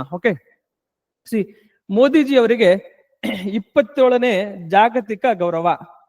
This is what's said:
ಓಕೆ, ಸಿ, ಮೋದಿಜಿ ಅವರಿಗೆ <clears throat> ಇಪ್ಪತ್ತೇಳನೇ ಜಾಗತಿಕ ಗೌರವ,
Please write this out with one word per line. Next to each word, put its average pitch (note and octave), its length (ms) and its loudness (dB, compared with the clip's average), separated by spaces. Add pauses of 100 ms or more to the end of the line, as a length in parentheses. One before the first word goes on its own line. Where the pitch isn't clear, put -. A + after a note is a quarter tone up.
(140)
ಓಕೆ, F3+ 460 -6 (720)
ಸಿ, - 400 -6 (200)
ಮೋದಿಜಿ C4+ 460 2
ಅವರಿಗೆ A3 640 2 (240)
<clears throat> G3+ 260 -8
ಇಪ್ಪತ್ತೇಳನೇ A#3 1040 0 (120)
ಜಾಗತಿಕ A3 680 0
ಗೌರವ, E3+ 440 -2 (320)